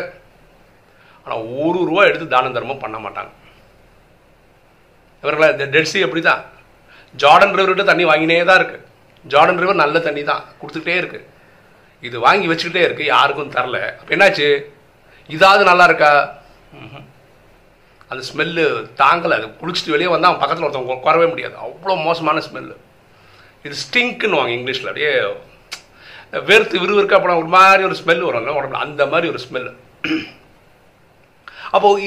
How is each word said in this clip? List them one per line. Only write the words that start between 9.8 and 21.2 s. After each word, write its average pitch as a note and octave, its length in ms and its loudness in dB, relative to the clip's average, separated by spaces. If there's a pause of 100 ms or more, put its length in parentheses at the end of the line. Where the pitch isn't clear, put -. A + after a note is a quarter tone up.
நல்ல D3+ 240 0
தண்ணி D3 160 -4 (100)
தான் B2 100 -6 (160)
கொடுத்துக்கிட்டே E3 420 -6
இருக்கு, - 200 -12 (840)
இது A#2+ 240 -2
வாங்கி F3+ 240 2
வச்சுக்கிட்டே E3+ 360 -2
இருக்கு, B2+ 260 -6
யாருக்கும் C#3+ 420 0
தரல. B2 240 -4 (200)
அப்ப - 180 -6
என்னாச்சு? F3 340 2 (800)
இதாவது F#3+ 420 4
நல்லா F3 180 6
இருக்கா? D#3 240 4 (720)
ம்ஹும். C3+ 240 -20 (1040)
அந்த C3 160 -12
ஸ்மெல்லு E3 360 -2 (360)
தாங்கல, D3+ 380 4
அது A2 100 -6 (120)
குளிச்சுட்டு F3 340 -6
வெளியே E3 180 0
வந்தா E3 180 2
அவன் D#3+ 120 0
பக்கத்துல D#3+ 240 -2
ஒருத்தவங்க B2+ 320 -6
உட்காரவே E3 320 2